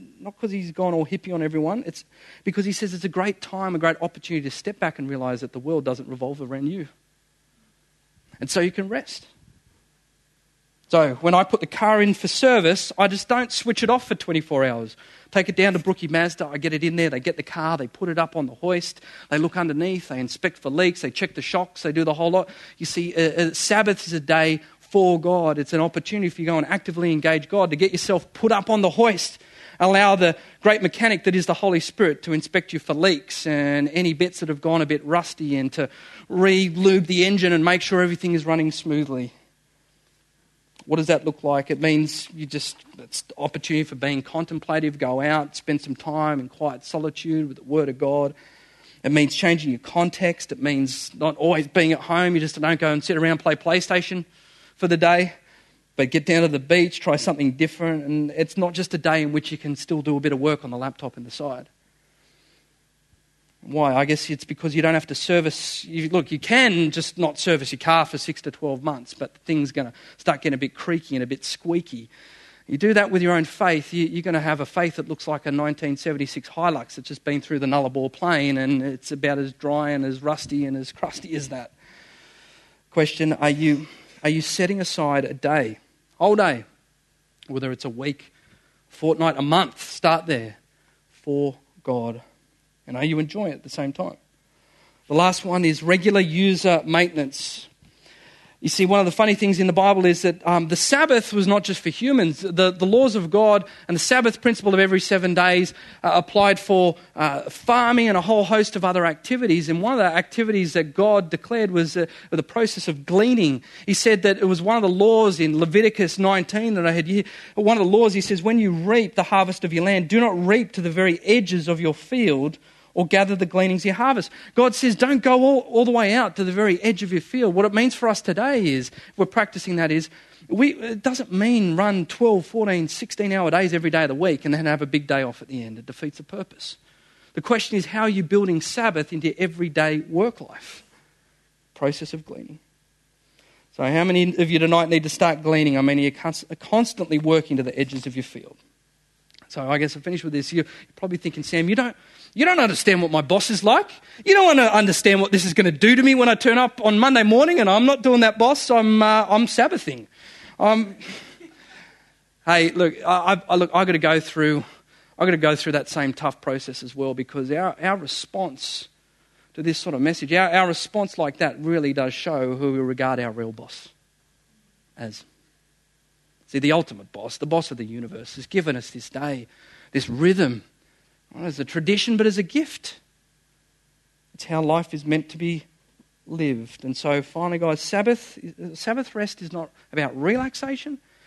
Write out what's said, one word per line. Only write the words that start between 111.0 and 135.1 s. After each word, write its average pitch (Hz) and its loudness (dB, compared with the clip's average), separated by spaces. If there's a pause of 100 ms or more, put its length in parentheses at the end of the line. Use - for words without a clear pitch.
declared 214 -4
was, 165 0
uh, 170 0 (260)
the 160 0
process 220 -2
of 143 -8
gleaning. 190 2 (220)
He 202 0
said 208 4
that 196 2
it 196 2
was 185 2
one 208 2
of 233 2
the 196 4
laws 202 4
in 156 2
Leviticus 196 2
nineteen 196 0
that 175 0
I 165 2
had 165 -2
here. 196 0 (320)
One 214 4
of 196 2
the 180 2
laws, 214 6
he 196 0
says, 180 -2
"When 226 2
you 202 2
reap 196 0
the 185 2
harvest 185 0
of 175 -6
your 170 0
land, 185 0
do 220 4
not 185 2
reap 214 2
to 190 -6
the 170 -4
very 175 0
edges 180 2
of 165 -2
your 165 0
field 156 0 (380)
or 180 0
gather 196 2
the 185 -2
gleanings 185 0
of 190 -6
your 190 0
harvest." 240 0 (240)
God 247 4
says, 240 0
"Don't 254 2
go 254 6
all, 269 6
all 233 2
the 240 2
way 226 2
out 226 0
to 196 -2
the 185 0
very 190 2
edge 214 0
of 185 -6
your 175 0
field." 226 0
What 202 6
it 202 0
means 240 2
for 240 -2
us 214 0
today 226 0
is, 135 0
if - -20
we're 190 2
practicing 185 -4
that 160 0
is, 160 -2 (360)
we, 233 2
it 226 -10
doesn't 254 -4
mean 202 2
run 196 0
twelve, 214 2
fourteen, 190 -2
sixteen 202 -6
hour 190 0
days 175 2
every 165 -2
day 160 2
of 147 0
the 135 -4
week 156 0
and 147 0
then 160 -2
have 147 0
a - -2
big 143 -4
day 135 0